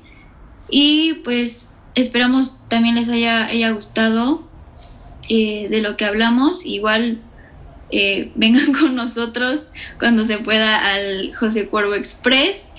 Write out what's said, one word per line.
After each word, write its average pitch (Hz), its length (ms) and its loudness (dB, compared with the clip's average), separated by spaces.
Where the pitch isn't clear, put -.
Y, 302 440 4
pues, 240 460 -4
esperamos 254 600 0
también 233 280 2
les 233 120 -2
haya, 233 380 0
haya 226 260 0
gustado, 226 760 -2
eh, 214 400 0
de 220 120 0
lo 208 140 -4
que 214 80 -4
hablamos. 233 600 2
Igual, 214 540 -2
eh, 196 420 -2
<laughs> - 40 -18
vengan 254 380 4
con 269 220 2
nosotros 247 720 -4
cuando 226 280 2
se 214 140 -2
pueda 214 540 2
al 196 420 -4
José 220 340 -2
Cuervo 202 240 -2
Express 262 840 0